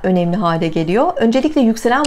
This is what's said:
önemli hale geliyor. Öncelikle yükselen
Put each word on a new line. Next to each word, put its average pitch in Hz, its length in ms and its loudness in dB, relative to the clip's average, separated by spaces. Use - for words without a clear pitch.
önemli 175 340 0
hale 165 320 -2
geliyor. 175 480 0
Öncelikle 262 440 0
yükselen 240 460 0